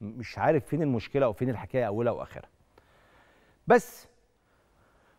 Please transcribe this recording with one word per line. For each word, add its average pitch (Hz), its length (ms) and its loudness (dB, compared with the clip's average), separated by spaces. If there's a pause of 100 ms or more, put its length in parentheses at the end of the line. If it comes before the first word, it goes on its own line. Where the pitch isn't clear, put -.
م-، 107 40 -12
مش 113 340 -10
عارف 131 280 2
فين 165 160 -2
المشكلة 135 440 0
أو 113 60 0
فين 127 180 -2
الحكاية 120 360 -4
أولها 110 260 0
وآخرها. - 360 -10 (1160)
بس - 420 4 (1120)